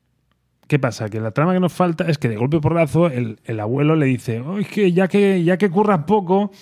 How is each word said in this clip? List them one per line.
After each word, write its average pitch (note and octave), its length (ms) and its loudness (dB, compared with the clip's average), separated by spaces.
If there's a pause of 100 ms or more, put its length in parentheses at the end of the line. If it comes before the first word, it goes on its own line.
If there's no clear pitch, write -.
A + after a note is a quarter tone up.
(680)
¿qué D3+ 100 0
pasa? A#2 320 -4
Que A2 100 -8
la A2 120 -6
trama E3 240 0
que F#3 40 0
nos F3+ 140 0
falta E3+ 340 -2
es D#3 120 0
que B2 100 0
de G#2+ 80 -4
golpe C#3+ 220 0
porrazo D#3+ 480 2
el, B2 380 -6
el A2+ 140 -6
abuelo C#3 360 0
le D3+ 100 2
dice, A#2+ 360 -2
"Oh, F3+ 180 -8
es G3 80 -4
que G3 240 0
ya F#3 160 2
que, G3 360 2
ya F3+ 140 2
que G3 140 0
curras G3 340 2
poco, G3 460 2 (100)